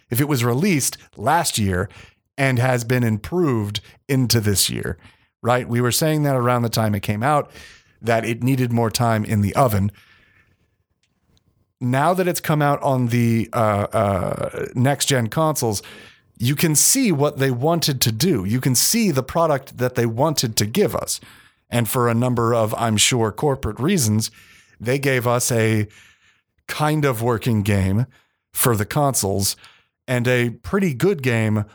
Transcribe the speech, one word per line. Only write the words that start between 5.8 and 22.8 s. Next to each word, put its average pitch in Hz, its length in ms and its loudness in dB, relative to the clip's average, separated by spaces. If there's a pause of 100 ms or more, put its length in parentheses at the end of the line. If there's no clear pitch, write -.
saying 156 320 0
that 139 120 0
around 120 280 0
the 117 60 -2
time 110 260 0
it 98 60 -2
came 107 220 -4
out, 147 260 0 (520)
that 113 240 0
it 117 180 -4
needed 127 300 0
more 117 160 2
time 113 340 2
in 104 180 0
the 98 140 0
oven. 104 360 2 (1900)
Now 135 340 0
that 180 140 0
it's 175 140 -2
come 151 200 0
out 143 200 2
on 127 260 2
the, 117 460 2
uh, 107 400 2
uh, 98 720 -2 (100)
next-gen 127 520 0
consoles, 139 540 0 (560)
you 127 180 0
can 160 180 2
see 240 380 2
what 143 260 0
they 135 140 2
wanted 143 500 0
to 117 100 2
do. 113 340 0
You 120 160 0
can 131 120 2
see 214 380 2
the 131 120 0
product 156 540 -2
that 123 180 -2
they 120 100 2
wanted 120 500 -2
to 104 100 0
give 156 300 0
us. - 240 -6 (500)
And 117 180 0
for 120 200 0
a 117 60 2
number 117 400 2
of, 113 220 0
I'm 113 220 0